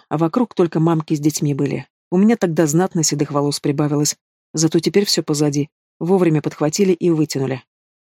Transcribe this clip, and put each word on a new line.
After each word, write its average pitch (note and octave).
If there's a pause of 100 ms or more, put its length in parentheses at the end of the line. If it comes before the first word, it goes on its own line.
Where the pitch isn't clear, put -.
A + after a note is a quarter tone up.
а D#3
вокруг E3
только E3+
мамки D#3+
с C#3+
детьми D3
были. C3+ (240)
У F3+
меня G#3+
тогда E3+
знатно F3
седых C#3+
волос C#3+
прибавилось. D3 (380)
Зато D#3+
теперь G3
все -
позади. D3 (320)
Вовремя E3+
подхватили F#3
и E3+
вытянули. C3+ (440)